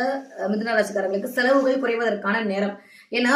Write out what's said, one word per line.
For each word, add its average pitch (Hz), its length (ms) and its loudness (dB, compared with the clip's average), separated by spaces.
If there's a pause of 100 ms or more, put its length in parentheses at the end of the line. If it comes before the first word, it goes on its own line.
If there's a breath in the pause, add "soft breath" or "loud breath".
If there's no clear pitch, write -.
(320)
அஹ், 190 180 -4
மிதுன 220 240 -2
ராசிக்காரங்களுக்கு 196 540 0
செலவுகள் 262 540 2
குறைவதற்கான 226 640 0
நேரம். 202 300 -2 (360 loud breath)
ஏன்னா 247 240 2